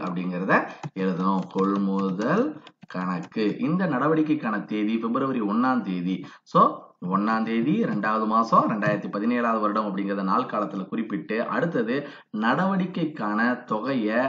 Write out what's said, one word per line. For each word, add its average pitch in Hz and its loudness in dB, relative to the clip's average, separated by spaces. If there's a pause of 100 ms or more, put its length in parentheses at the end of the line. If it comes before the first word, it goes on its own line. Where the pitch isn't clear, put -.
அப்படிங்கிறத 92 -2 (420)
எழுதணும். 95 0
கொள்முதல் 98 0 (420)
கணக்கு. 92 -4 (140)
இந்த 175 2
நடவடிக்கைக்கான 143 2
தேதி 107 0
பிப்ரவரி 123 -2
ஒண்ணாம் 117 2
தேதி. 92 -2 (280)
So, - 4 (480)
ஒண்ணாம் 101 0
தேதி 117 2 (100)
ரெண்டாவது 107 0
மாசம் 113 4
ரெண்டாயிரத்தி 104 0
பதினேழாவது 113 0
வருடம் 107 0
அப்படிங்கிறத 98 -2
நாள் 107 0
காலத்துல 98 -2
குறிப்பிட்டு 107 -4 (100)
அடுத்தது 123 0 (460)
நடவடிக்கைக்கான 175 0 (260)
தொகையை 113 0